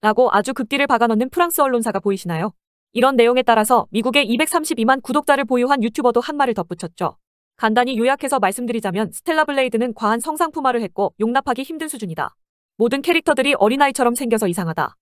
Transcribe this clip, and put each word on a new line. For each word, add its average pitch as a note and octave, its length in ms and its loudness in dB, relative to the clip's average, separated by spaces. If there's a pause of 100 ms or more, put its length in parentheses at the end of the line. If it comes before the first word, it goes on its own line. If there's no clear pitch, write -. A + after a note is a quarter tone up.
라고 G#3+ 280 4
아주 G#3 220 0
극딜을 C4+ 340 -2
박아넣는 A#3 440 0
프랑스 E4+ 320 0
언론사가 A#3 380 0
보이시나요? F#3+ 520 -4 (400)
이런 C4 240 2
내용에 A#3+ 260 4
따라서 A3+ 480 4
미국의 B3 360 0
이백삼십이만 C4 760 0
구독자를 C#4 460 0
보유한 B3+ 360 0
유튜버도 A#3 380 0
한 D4 160 -8
말을 C4 160 0
덧붙였죠. F3 640 -8 (400)
간단히 A#3+ 400 0
요약해서 C4+ 420 0
말씀드리자면 G#3+ 760 -2
스텔라 D#4 340 0
블레이드는 B3 480 -2
과한 A3+ 260 -2
성상품화를 D4 600 -2
했고 G3+ 380 -4
용납하기 B3 420 -2
힘든 D#4 260 -10
수준이다. E3+ 480 -10 (400)
모든 A#3 240 2
캐릭터들이 C#4+ 540 2
어린아이처럼 C4 600 2
생겨서 A3+ 320 -2
이상하다. E3 560 -4